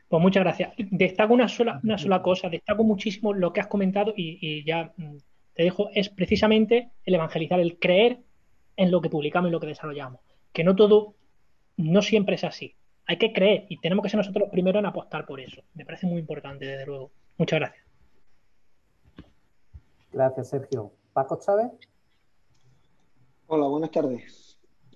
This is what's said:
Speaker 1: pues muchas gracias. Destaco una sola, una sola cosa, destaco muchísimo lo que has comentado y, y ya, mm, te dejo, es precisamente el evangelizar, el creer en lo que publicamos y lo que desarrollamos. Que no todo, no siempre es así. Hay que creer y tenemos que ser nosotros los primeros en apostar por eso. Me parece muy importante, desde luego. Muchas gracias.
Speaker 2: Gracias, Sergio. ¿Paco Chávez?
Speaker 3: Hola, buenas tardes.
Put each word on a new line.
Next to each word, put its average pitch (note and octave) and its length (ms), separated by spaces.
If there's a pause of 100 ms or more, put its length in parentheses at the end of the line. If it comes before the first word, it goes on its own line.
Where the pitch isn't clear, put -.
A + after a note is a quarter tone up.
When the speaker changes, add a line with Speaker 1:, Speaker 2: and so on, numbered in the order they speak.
Speaker 1:
pues E3 120
muchas F#3+ 220
gracias. F3 340
Destaco G3+ 560
una A#3+ 140
sola, G3+ 360
una G#3+ 140
sola F#3 240
cosa, F#3 280
destaco G#3 340
muchísimo G#3 500
lo F3 200
que G3+ 80
has G3 60
comentado G3+ 480
y, E3+ 260
y D3+ 240
ya, E3 320
mm, D3 200 (360)
te E3 100
dejo, F#3 300
es G3+ 160
precisamente G#3+ 840 (120)
el F#3 120
evangelizar, D#3+ 440
el E3+ 200
creer G#3+ 420 (540)
en F#3 160
lo F3 100
que D#3+ 80
publicamos E3+ 400
y - 20
lo E3 80
que D#3 80
desarrollamos. C#3+ 540 (320)
Que E3 100
no F#3+ 120
todo, G#3 400 (640)
no F3 240
siempre G3 340
es - 80
así. - 320 (300)
Hay F3 120
que - 160
creer F#3+ 360
y D#3+ 100
tenemos F#3+ 240
que F#3+ 60
ser A3 80
nosotros G3+ 260
los G3+ 80
primeros F#3 280
en G#3 60
apostar D#3+ 400
por C3+ 140
eso. - 240 (100)
Me D3+ 120
parece D#3+ 200
muy E3+ 140
importante, C#3+ 460
desde C3+ 200
luego. C#3 260 (260)
Muchas D#3+ 220
gracias. - 260 (2250)
Speaker 2:
Gracias, C3 380
Sergio. A#2+ 420 (220)
¿Paco - 260
Chávez? G#3+ 320 (1800)
Speaker 3:
Hola, D3+ 200
buenas D#3 240
tardes. - 680 (360)